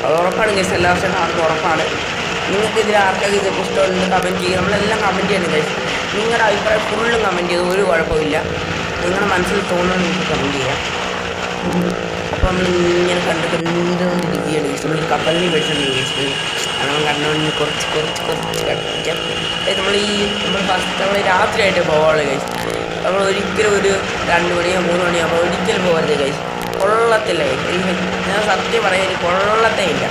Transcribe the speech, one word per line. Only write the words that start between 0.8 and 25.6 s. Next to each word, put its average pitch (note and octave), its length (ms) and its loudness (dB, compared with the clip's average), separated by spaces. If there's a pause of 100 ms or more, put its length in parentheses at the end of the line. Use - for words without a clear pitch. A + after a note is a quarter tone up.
വർഷവും F3+ 240 2
കാണുന്നത് E3+ 300 0
ഉറപ്പാണ്. D#3+ 380 2 (640)
നിങ്ങൾക്ക് G#3+ 340 2
ഇതിൽ G#3 120 2 (100)
ആർക്കൊക്കെ G3 340 0
ഇതൊക്കെ F3+ 260 0
ഇഷ്ടമുണ്ട് F#3 480 0
കമൻറ്റ് F3+ 300 0
ചെയ്യുക, F#3 160 0
നമ്മളെല്ലാം G#3 460 0
കമൻറ്റ് F#3+ 260 0
ചെയ്യണം F3 240 0
ഗൈസ്. D3+ 160 0 (420)
നിങ്ങളുടെ A3 340 2
അഭിപ്രായം G#3+ 400 2
ഫുള്ളും A3+ 380 0
കമൻറ്റ് F3 260 0
ചെയ്ത് F3+ 220 0
ഒരു G3 160 2
കുഴപ്പമില്ല. D#3 460 2 (680)
നിങ്ങളുടെ F#3+ 320 0
മനസ്സിൽ F#3 260 0 (120)
തോന്നുന്നത് F3+ 340 0
നിങ്ങൾക്ക് - 260 -2
കമൻറ്റ് C#3 260 -2
ചെയ്യാം. C3+ 200 -2 (1500)
അപ്പോൾ - 180 0
നമ്മൾ F3+ 160 0 (360)
ഇങ്ങനെ F3 260 2
കണ്ട് E3 240 -2
കണ്ടുകൊണ്ടിരിക്കുകയാണ് F3 1160 0
ഗൈസ്. C#3+ 160 -6
നമ്മൾ D#3 260 -2
കപ്പലിനെ E3+ 400 0
മേടിച്ചോണ്ടിരിക്കുകയാണ് C#3 680 0
ഗൈസ്. C#3 180 -2 (440)
നമ്മൾ C#3 160 -2 (120)
കണ്ടുകൊണ്ട് D3+ 500 0
കുറച്ച്, D3 340 -2
കുറച്ച്, E3 340 -2
കുറച്ച് A1 420 -2
കളിക്കാം. A1 500 -4 (420)
അതായത് F#3+ 200 0
നമ്മൾ G3+ 140 0 (120)
ഈ, G3+ 60 -2 (320)
നമ്മൾ F#3 160 -2 (100)
ഫസ്റ്റ് - 320 -2
നമ്മൾ G3 140 2 (160)
രാത്രിയായിട്ട് G3 580 2
പോകാറുള്ളൂ D#3 400 4
ഗൈസ്. B2 180 -2 (560)
നമ്മൾ F#3+ 160 2 (100)
ഒരിക്കലും G3 480 0
ഒരു G3 140 4 (400)
രണ്ട് F3 260 2
മണിയോ F3+ 300 0
മൂന്ന് F3+ 180 2
മണിയോ F3 180 2
ആകുമ്പോൾ E3 220 2
ഒരിക്കലും F#3 420 0